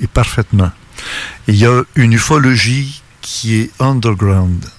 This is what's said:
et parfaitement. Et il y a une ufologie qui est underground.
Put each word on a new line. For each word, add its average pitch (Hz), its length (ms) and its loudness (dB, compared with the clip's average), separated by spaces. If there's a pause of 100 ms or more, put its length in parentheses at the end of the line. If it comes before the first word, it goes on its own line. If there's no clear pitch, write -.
et 113 60 -2
parfaitement. 101 640 0 (760)
Et 107 60 2
il - 20 4
y 104 100 4
a 123 180 4 (120)
une 117 160 4
ufologie 131 880 0 (200)
qui - 340 -4
est 110 240 -2
underground. 101 840 0 (140)